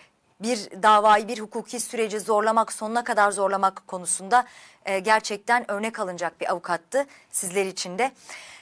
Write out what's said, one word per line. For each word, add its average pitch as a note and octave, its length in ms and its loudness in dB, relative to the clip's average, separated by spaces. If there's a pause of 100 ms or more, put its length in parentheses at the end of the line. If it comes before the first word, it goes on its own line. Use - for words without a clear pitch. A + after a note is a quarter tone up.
(400)
bir A3+ 180 -2 (260)
davayı, G#3+ 440 6
bir A3+ 120 -6
hukuki A3 400 -10
süreci A3 400 -4
zorlamak, G#3+ 540 2
sonuna A3+ 300 -4
kadar G#3 280 4
zorlamak G3 560 0
konusunda, F#3+ 580 0 (400)
e, G3 140 0
gerçekten A3 720 0
örnek A3 280 -6
alınacak F3 420 -6
bir D#3+ 100 -2
avukattı F3+ 540 -4 (260)
sizler F#3+ 340 -2
için F#3 340 -8
de. C4 120 0 (500)